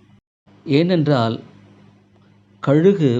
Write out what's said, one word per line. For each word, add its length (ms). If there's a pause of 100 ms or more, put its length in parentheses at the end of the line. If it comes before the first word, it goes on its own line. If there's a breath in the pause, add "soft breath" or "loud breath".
(640)
ஏனென்றால், 680 (1300)
கழுகு 460 (100)